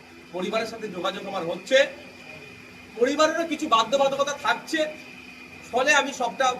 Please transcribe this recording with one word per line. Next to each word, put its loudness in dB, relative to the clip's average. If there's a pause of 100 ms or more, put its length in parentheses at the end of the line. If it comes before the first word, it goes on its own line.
(320)
পরিবারের -2
সাথে -10
যোগাযোগ -4
আমার -4
হচ্ছে, 4 (1120)
পরিবারেরও 2
কিছু -4
বাধ্যবাধকতা 2
থাকছে, 0 (840)
ফলে 4
আমি 4
সবটা 0